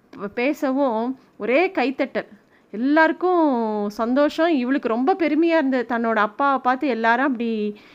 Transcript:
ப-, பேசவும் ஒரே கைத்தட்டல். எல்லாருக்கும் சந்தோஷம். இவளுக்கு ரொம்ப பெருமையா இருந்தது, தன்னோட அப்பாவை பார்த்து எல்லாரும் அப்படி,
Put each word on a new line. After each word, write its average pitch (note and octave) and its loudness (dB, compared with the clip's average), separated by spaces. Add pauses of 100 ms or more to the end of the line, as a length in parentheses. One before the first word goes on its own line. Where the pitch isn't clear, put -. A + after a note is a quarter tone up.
ப-, F#3+ -10
பேசவும் C4 -2 (180)
ஒரே B3+ 0
கைத்தட்டல். C4 -4 (440)
எல்லாருக்கும் C#4 0
சந்தோஷம். D4 0
இவளுக்கு C4 0
ரொம்ப B3+ 2
பெருமையா D#4 2
இருந்தது, C4+ 0
தன்னோட A3+ 0
அப்பாவை B3+ 0
பார்த்து C4 -2
எல்லாரும் A#3 2
அப்படி, A3 -2 (160)